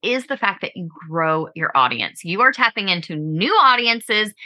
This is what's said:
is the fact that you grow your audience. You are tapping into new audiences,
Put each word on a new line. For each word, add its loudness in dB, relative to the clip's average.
is -2
the -4
fact -2
that -8
you -10
grow 0
your -4
audience. 0
You -2
are 6
tapping 0
into -2
new -2
audiences, 2